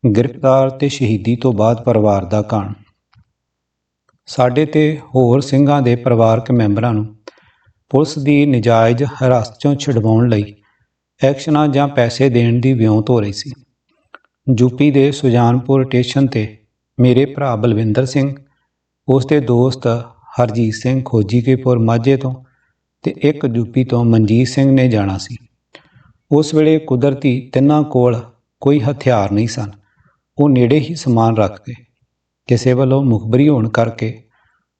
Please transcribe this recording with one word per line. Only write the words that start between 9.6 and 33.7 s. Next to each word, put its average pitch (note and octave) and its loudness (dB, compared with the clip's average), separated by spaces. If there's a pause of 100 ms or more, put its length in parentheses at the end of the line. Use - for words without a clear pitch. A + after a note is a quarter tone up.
ਛੁਡਵਾਉਣ A2+ 0
ਲਈ G2+ -2 (720)
ਐਕਸ਼ਨਾਂ D3 0
ਜਾਂ C#3 0
ਪੈਸੇ C3 0
ਦੇਣ A#2+ 2
ਦੀ C3 0
ਵਿਉਂਤ A2 0
ਹੋ A#2+ 2
ਰਹੀ G#2 -6
ਸੀ। C#3 -14 (1080)
ਯੂ B2 4
ਪੀ C#3 2
ਦੇ C#3 2
ਸੁਜਾਨਪੁਰ B2+ 0
ਸਟੇਸ਼ਨ B2+ 0
'ਤੇ G#2+ -4 (420)
ਮੇਰੇ B2+ 4
ਭਰਾ C#3 -4
ਬਲਵਿੰਦਰ A2 0
ਸਿੰਘ, C#3 -4 (760)
ਉਸ C3 2
ਦੇ D3 2
ਦੋਸਤ B2 0 (200)
ਹਰਜੀਤ A2+ -4
ਸਿੰਘ C3 -4
ਖੋਜੀ A2+ 0
ਕੇ C3 0
ਪੁਰ B2+ 0
ਮਾਝੇ A#2 0
ਤੋਂ B2+ -6 (680)
ਤੇ - -6
ਇੱਕ D3 -2 (120)
ਯੂ A#2 -2
ਪੀ B2 -2
ਤੋਂ A#2+ -2
ਮਨਜੀਤ A2+ 2
ਸਿੰਘ C3+ 0
ਨੇ C3 2
ਜਾਣਾ G2 -2
ਸੀ। - -14 (960)
ਉਸ D3+ 2
ਵੇਲੇ D#3 4
ਕੁਦਰਤੀ C3+ -2
ਤਿੰਨਾਂ D3 2
ਕੋਲ B2 0 (400)
ਕੋਈ C#3+ 2
ਹਥਿਆਰ A2+ -2
ਨਹੀਂ A2 0
ਸਨ। G#2 -8 (680)
ਉਹ D3 4
ਨੇੜੇ B2+ 4
ਹੀ D#3+ -8
ਸਮਾਨ A2+ 0
ਰੱਖ G2+ -2
ਗਏ। A#2+ -14 (720)
ਕਿਸੇ B2 0
ਵੱਲੋਂ C3+ 0
ਮੁਖਬਰੀ A#2+ 0
ਹੋਣ A#2 0
ਕਰਕੇ A2+ -4 (560)